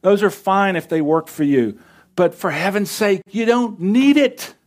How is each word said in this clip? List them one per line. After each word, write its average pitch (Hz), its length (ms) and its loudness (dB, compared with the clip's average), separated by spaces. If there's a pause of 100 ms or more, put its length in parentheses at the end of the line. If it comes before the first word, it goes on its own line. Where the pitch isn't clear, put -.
Those 196 220 2
are 190 80 2
fine 196 440 -2
if 160 140 -8
they 160 120 -2
work 160 260 0
for - 160 -6
you. 120 340 0 (380)
But 175 180 2
for - 160 -6
heaven's 190 420 -4
sake, 202 380 0
you 220 160 -4
don't 233 340 -2
need 254 380 2
it. - 380 -2 (120)